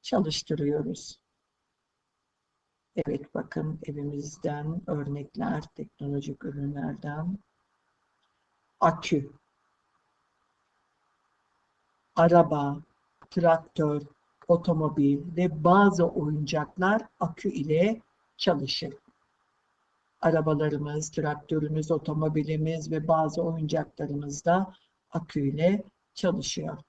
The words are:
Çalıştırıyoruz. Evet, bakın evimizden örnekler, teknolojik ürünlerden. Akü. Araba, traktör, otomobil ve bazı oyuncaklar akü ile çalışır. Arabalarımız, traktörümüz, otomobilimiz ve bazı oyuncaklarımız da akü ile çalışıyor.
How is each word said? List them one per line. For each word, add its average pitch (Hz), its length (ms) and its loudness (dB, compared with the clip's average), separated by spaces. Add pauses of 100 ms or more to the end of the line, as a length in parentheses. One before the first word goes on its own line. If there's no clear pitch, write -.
Çalıştırıyoruz. 151 1160 -2 (1800)
Evet, - 400 -6
bakın 156 500 -6
evimizden 147 1000 -6
örnekler, 147 760 -4 (140)
teknolojik 143 720 -8
ürünlerden. 147 920 -6 (1400)
Akü. 160 520 0 (2750)
Araba, 156 680 6 (480)
traktör, 160 720 2 (460)
otomobil 156 880 2
ve 180 260 0
bazı 180 440 6
oyuncaklar 151 960 -2 (180)
akü 170 300 -4
ile 165 520 0 (360)
çalışır. 143 560 -2 (1300)
Arabalarımız, 151 880 0
traktörümüz, 156 800 -2
otomobilimiz 156 1000 -2
ve 156 160 -2
bazı 160 340 2
oyuncaklarımız 151 1040 -4
da 185 280 2 (380)
akü 151 380 -2
ile 175 340 2 (300)
çalışıyor. - 640 -2 (120)